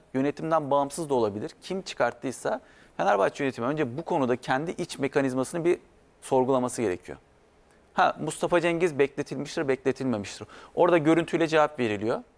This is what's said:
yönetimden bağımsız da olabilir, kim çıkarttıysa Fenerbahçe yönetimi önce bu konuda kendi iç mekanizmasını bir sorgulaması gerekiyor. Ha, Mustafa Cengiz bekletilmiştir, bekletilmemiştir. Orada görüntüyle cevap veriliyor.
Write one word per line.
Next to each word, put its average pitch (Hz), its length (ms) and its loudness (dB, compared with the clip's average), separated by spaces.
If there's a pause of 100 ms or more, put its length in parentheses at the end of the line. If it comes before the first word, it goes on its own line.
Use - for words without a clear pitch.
(140)
yönetimden 147 580 -2
bağımsız 143 380 -2
da 139 40 -2
olabilir, 110 380 0 (100)
kim 185 200 -8
çıkarttıysa 135 800 -4 (360)
Fenerbahçe 185 460 0
yönetimi 120 240 -2
önce 139 300 -2
bu 165 80 -8
konuda 131 300 2
kendi 139 360 -2
iç - 280 -8
mekanizmasını 135 640 -2
bir 175 140 2 (420)
sorgulaması 127 600 2
gerekiyor. 87 360 -4 (760)
Ha, 180 280 2
Mustafa 160 400 0
Cengiz 165 380 0
bekletilmiştir, 143 680 -2
bekletilmemiştir. 123 800 -2 (280)
Orada 175 220 6
görüntüyle 160 500 2
cevap 151 320 2
veriliyor. 113 440 0 (140)